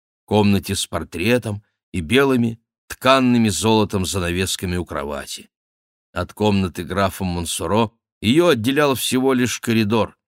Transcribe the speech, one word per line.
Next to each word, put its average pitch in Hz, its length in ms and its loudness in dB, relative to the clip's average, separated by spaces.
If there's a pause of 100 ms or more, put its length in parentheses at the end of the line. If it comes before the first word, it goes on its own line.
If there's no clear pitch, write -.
(260)
комнате 101 500 2
с - 120 -6
портретом 104 760 -4 (300)
и 90 80 -4
белыми, 120 580 0 (280)
тканными 123 640 2
золотом 101 560 0
занавесками 90 720 -4
у 85 60 -4
кровати. 71 680 -10 (600)
От 90 220 -6
комнаты 98 500 0
графа 95 400 -2
Монсоро 92 680 -2 (300)
её 151 280 4
отделял 135 460 2
всего 127 380 0
лишь 123 260 0
коридор. 110 580 0 (100)